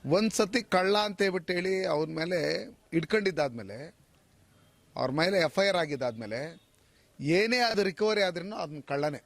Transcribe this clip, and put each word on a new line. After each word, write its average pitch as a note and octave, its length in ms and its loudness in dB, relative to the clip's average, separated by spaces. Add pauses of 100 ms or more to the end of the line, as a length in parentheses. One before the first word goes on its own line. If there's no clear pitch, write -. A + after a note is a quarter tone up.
ಒಂದ್ಸತಿ G#3 580 2
ಕಳ್ಳ F#3+ 340 2
ಅಂತ G#3 240 0
ಹೇಳ್ಬಿಟ್ಟು F#3 320 0
ಹೇಳಿ F#3 320 0
ಅವ್ರ D#3 240 0
ಮೇಲೆ D#3+ 560 -2
ಹಿಡ್ಕೊಂಡಿದ್ದಾದ್ಮೇಲೆ, D3+ 1300 -2 (1000)
ಅವ್ರ C3 160 -2
ಮೇಲೆ F3 260 2
ಎಫ್ E3+ 260 2
ಐ G3+ 40 4
ಆರ್ F#3+ 100 2
ಆಗಿದ್ದಾದ್ಮೇಲೆ, B2+ 840 -4 (600)
ಏನೇ G3+ 360 2
ಅದು A3+ 260 2
ರಿಕವರಿ G#3 380 0
ಆದ್ರೂ F3+ 340 -2
ಅದನ್ನ D#3 320 -8
ಕಳ್ಳನೇ C#3+ 380 -2